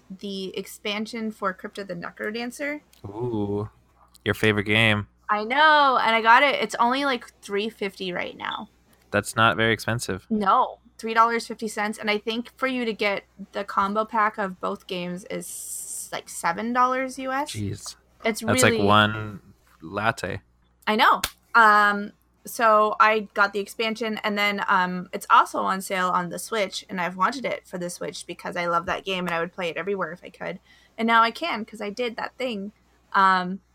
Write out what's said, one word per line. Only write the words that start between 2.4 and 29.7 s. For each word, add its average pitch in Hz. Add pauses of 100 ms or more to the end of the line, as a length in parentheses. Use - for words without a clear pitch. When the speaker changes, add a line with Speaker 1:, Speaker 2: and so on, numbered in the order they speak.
Speaker 2:
Ooh, 104 (560)
your 101
favorite 107
game. 107 (220)
Speaker 1:
I 208
know, 285
and 226
I 226
got 233
it. 269
It's 214
only, 254
like, 254 (160)
three 202
fifty 196
right -
now. - (420)
Speaker 2:
That's -
not 113
very 113
expensive. 107
Speaker 1:
No, 214 (200)
three 226
dollars 233
fifty 226
cents. 214
And 220
I 208
think 233
for 262
you 254
to 226
get 202 (300)
the 202
combo 202
pack 214
of 185
both 190
games 180
is, -
like, -
seven 202
dollars 254
U 262
S. 285
Speaker 2:
Jeez. - (280)
Speaker 1:
It's 226
Speaker 2:
That's 226
Speaker 1:
really 220
Speaker 2:
like 202
one 107 (420)
latte. 98 (440)
Speaker 1:
I 214
know. 226 (340)
Um, 208 (340)
so 214
I 214
got 202
the 208
expansion, 220
and 208
then, 202
um, 180
it's 196
also 294
on 190
sale 185
on 175
the 175
Switch, 214
and 190
I've 180
wanted 226
it -
for 190
the 175
Switch 175
because 175
I 175
love 170
that -
game, 185
and 170
I 165
would 175
play 180
it -